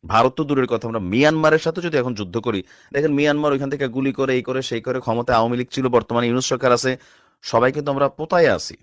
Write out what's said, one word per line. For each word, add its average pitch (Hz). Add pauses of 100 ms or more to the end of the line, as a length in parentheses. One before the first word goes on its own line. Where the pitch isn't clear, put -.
ভারত 120
তো 156
দূরের 135
কথা, 117
আমরা 113
মিয়ানমারের 151
সাথে 165
যদি 160
এখন 123
যুদ্ধ 101
করি, 104 (300)
দেখেন 147
মিয়ানমার 147
ওইখান 139
থেকে 143
গুলি 135
করে, 135
এই 123
করে, 131
সেই 117
করে, 131
ক্ষমতায় 120
আওয়ামী 117
লীগ 123
ছিল, 127
বর্তমানে 120
ইউনূস 123
সরকার 123
আছে, 127 (460)
সবাই 123
কিন্তু 143
আমরা 139
পোতায় 156
আছি। -